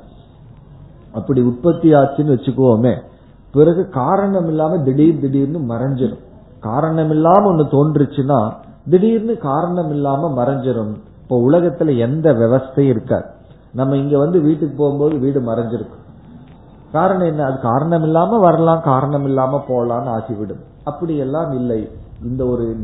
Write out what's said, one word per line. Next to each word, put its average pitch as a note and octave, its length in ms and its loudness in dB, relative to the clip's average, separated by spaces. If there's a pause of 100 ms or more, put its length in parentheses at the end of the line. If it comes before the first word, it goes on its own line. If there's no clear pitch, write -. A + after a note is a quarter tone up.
(1120)
அப்படி B2 300 0
உற்பத்தி D#3+ 500 2
ஆச்சுன்னு C#3+ 420 4
வச்சுக்குவோமே, A#2+ 580 2 (600)
பிறகு E3 380 4
காரணம் F#3 560 -2
இல்லாம D#3 320 -2
திடீர் D3 420 2
திடீர்னு C#3 440 -2
மறைஞ்சிரும். A#2+ 580 -4 (400)
காரணம் D#3 480 -2
இல்லாம E3 340 4
ஒண்ணு E3 220 2
தோன்றுச்சுன்னா C#3+ 720 0 (480)
திடீர்னு A3 520 2
காரணம் E3 520 -2
இல்லாம C#3+ 420 -2
மறைஞ்சிரும். B2 600 -2 (220)
இப்போ - 260 -4
உலகத்துல D#3+ 560 2
எந்த C#3 360 0
விவஸ்தையும் B2+ 580 2
இருக்காது. A2 360 -2 (460)
நம்ம C3 240 -2
இங்க C#3+ 200 0
வந்து D#3+ 220 2
வீட்டுக்கு D3+ 360 0
போகும்போது D3 420 0
வீடு C#3 240 -2
மறைஞ்சிருக்கும். A2+ 640 -6 (840)
காரணம் F3+ 380 0
என்ன? D3+ 160 -2
அது C3 160 -2
காரணம் D#3 460 0
இல்லாம F3 340 2
வரலாம், E3 420 4
காரணம் C#3 440 0
இல்லாம C3+ 360 0
போலான்னு A#2+ 480 -2
ஆகிவிடும். G#2+ 520 -8 (220)
அப்படியெல்லாம் D3 680 -4
இல்லை. A#2+ 280 -2 (400)
இந்த B2+ 240 -6
ஒரு A#2+ 200 -2 (180)